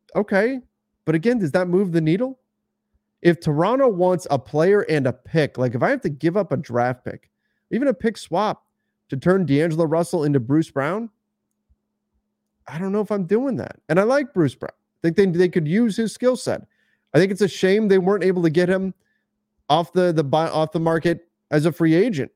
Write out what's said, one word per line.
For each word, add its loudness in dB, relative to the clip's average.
okay. 0
But 0
again, 0
does 0
that 0
move 0
the 2
needle? 0
If 2
Toronto 0
wants 0
a 0
player 2
and 0
a -2
pick, -4
like, -2
if -2
I 0
have -2
to -4
give -2
up -2
a -2
draft -4
pick, -14
even -2
a 0
pick -4
swap -4
to -6
turn 2
D'Angelo 2
Russell -2
into 2
Bruce 0
Brown, -4
I -12
don't -4
know -2
if -6
I'm -2
doing -2
that. -10
And 4
I 2
like 0
Bruce 0
Brown. -12
I -20
think 0
they, 6
they 2
could -2
use 0
his -4
skill 0
set. -6
I 4
think 2
it's -2
a 2
shame 0
they 4
weren't 0
able 0
to 2
get 2
him -2
off 0
the, 2
the 0
buy, 0
off -2
the -4
market -2
as 0
a 2
free 2
agent. 0